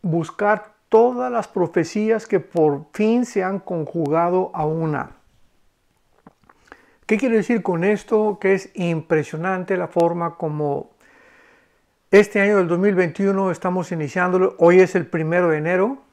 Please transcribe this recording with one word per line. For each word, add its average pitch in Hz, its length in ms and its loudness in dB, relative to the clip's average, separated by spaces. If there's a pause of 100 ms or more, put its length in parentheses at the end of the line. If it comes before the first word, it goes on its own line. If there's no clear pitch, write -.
buscar 202 680 -2 (160)
todas 247 420 4
las 233 160 -4
profecías 208 800 -2
que 180 140 0
por 151 520 0
fin 226 320 2
se 190 200 -4
han 190 160 -4
conjugado 170 920 -2
a 156 120 -4
una. 156 460 -4 (1900)
¿Qué 220 100 0
quiero 226 200 0
decir 214 260 0
con 175 220 -2
esto? 214 560 0
Que 196 140 2
es 190 200 -6
impresionante 170 1000 -4
la 180 100 -4
forma 170 520 -2
como 151 520 -6 (1200)
este 202 300 4
año 202 160 2
del 180 100 2
dos 170 140 -2
mil 196 160 2
veintiuno 190 560 -2
estamos 180 400 -6
iniciándolo. 180 680 -2
Hoy 180 220 8
es 180 160 4
el 170 100 -2
primero 170 440 0
de 156 80 0
enero 185 400 -2 (140)